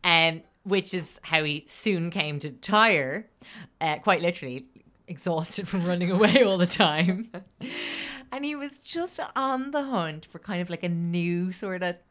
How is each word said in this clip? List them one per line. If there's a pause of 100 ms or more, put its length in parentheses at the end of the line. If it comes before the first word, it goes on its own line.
Um, (220)
which
is
how
he
soon
came
to
tire, (520)
uh,
quite
literally (420)
exhausted
from
running
away
all
the
time. (300)
<laughs> (600)
And
he
was (120)
just (160)
on
the
hunt
for
kind
of,
like,
a
new
sort
of (140)